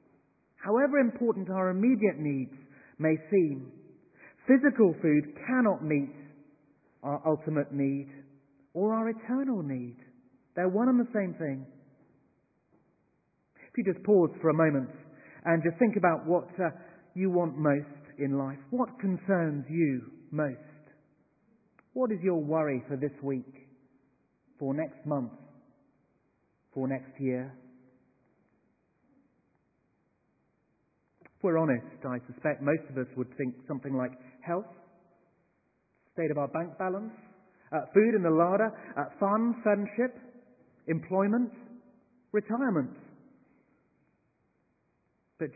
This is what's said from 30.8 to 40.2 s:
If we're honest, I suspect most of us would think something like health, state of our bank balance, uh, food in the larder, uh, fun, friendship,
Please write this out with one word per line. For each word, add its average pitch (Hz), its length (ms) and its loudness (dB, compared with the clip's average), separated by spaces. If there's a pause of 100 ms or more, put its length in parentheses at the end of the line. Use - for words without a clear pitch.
If - 220 -10
we're 165 140 2
honest, 139 280 2 (180)
I 127 140 -6 (140)
suspect 147 280 -4
most 151 300 0
of 131 80 -10
us 127 80 -4 (100)
would 123 220 -6
think 127 160 -4 (140)
something 135 260 -8
like 127 160 -2 (300)
health, 175 260 -6 (1500)
state 160 180 -2
of 143 60 -6
our 143 100 -2
bank 165 300 -6
balance, 196 340 -6 (580)
uh, 156 80 -2 (160)
food 220 220 6
in 190 80 0
the 165 60 2
larder, 185 420 2 (240)
uh, - 80 -2 (160)
fun, 220 420 2
friendship, 208 560 0 (720)